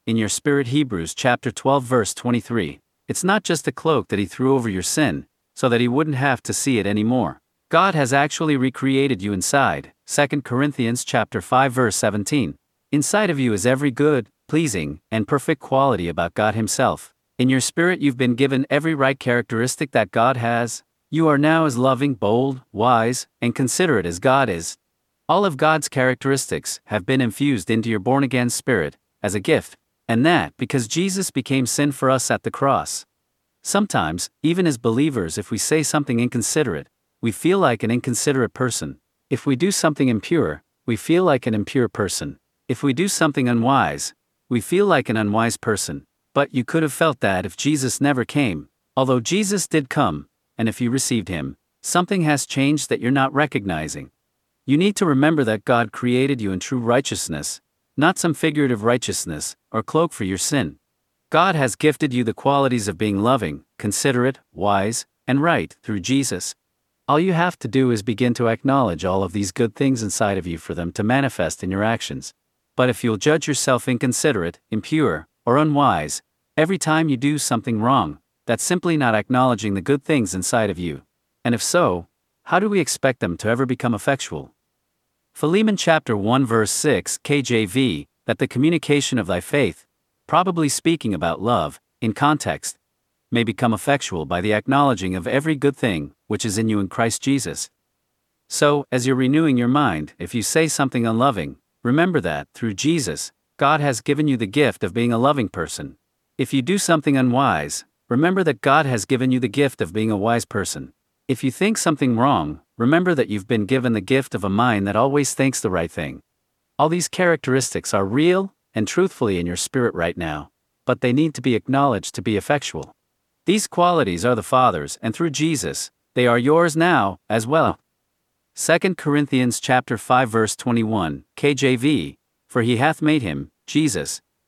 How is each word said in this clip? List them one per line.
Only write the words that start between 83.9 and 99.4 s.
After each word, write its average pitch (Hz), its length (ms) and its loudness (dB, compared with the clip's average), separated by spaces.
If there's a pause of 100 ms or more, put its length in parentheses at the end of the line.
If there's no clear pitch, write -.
effectual? 98 600 -4 (800)
Philemon 202 420 2
chapter 156 400 2
one 117 300 2
verse 110 260 2
six - 460 -2
K 143 240 -2
J 117 240 0
V, 95 420 -2 (180)
"That 110 120 -2
the - 100 -2
communication 143 720 0
of 87 80 -4
thy 90 140 -2
faith," 123 440 -2 (400)
probably 165 440 0
speaking 151 440 -2
about 82 280 -2
love, 95 400 0 (180)
in 113 140 -2
context, 143 640 -2 (520)
"may 120 140 0
become 113 300 0
effectual 98 520 -2
by 87 140 -2
the 107 140 0
acknowledging 107 600 0
of 92 140 -6
every 147 280 0
good 139 200 0
thing 80 380 -2 (140)
which 107 180 -4
is 101 120 -2
in 110 120 0
you 107 100 0
in 98 80 -2
Christ 113 340 -2
Jesus." 135 480 -4 (800)
So, 147 440 2
as 127 140 0
you're 131 100 2
renewing 135 420 2